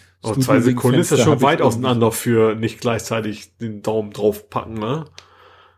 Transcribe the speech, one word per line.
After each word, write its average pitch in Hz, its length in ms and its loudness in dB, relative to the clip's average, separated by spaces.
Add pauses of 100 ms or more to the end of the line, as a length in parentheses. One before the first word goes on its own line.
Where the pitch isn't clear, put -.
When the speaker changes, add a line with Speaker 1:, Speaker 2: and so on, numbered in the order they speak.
(220)
Speaker 1:
Aber 113 120 -4
Speaker 2:
Studio 131 140 0
Speaker 1:
zwei - 120 4
Sekunden 123 400 2
ist 170 120 0
ja 156 40 4
Speaker 2:
Link-Fenster 127 80 4
Speaker 1:
schon 151 80 4
Speaker 2:
hab 139 60 4
ich 120 60 2
Speaker 1:
weit 156 180 4
Speaker 2:
irgendwie 143 60 4
Speaker 1:
auseinander 117 440 2
für 110 440 2
nicht 110 260 -6
gleichzeitig 110 720 -6
den 107 280 -10
Daumen 107 280 -2
drauf - 380 -2
packen, 113 240 -8
ne? 123 320 -6 (720)